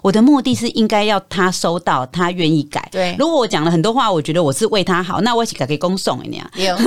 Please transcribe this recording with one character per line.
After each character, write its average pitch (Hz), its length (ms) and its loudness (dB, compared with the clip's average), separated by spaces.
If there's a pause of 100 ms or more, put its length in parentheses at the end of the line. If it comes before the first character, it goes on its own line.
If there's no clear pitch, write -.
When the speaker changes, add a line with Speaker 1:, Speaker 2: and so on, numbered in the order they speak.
Speaker 1:
我 190 100 2
的 214 100 4
目 269 200 6
的 247 140 -2
是 233 140 -4
应 220 180 0
该 208 160 2
要 208 160 0 (100)
他 180 220 0
收 175 280 -2
到， 156 280 0
他 175 240 -2
愿 170 200 0
意 156 120 2
改。 - 280 -8
Speaker 2:
对。 185 280 -2
Speaker 1:
如 294 100 2
果 330 80 2
我 233 100 2
讲 151 160 -2
了 233 60 2
很 175 100 2
多 208 140 2
话， 240 180 0
我 175 80 0
觉 151 140 -4
得 175 100 2
我 143 80 2
是 220 160 0
为 214 160 0
他 180 200 0
好， - 180 -4
那 233 140 2
我 233 100 0
是 - 80 -8
给 - 120 -6
他 147 120 -4
恭 180 200 -2
送 151 260 -4
你 - 160 -10
啊。 - 160 -14
Speaker 2:
有。 185 200 -2 (120)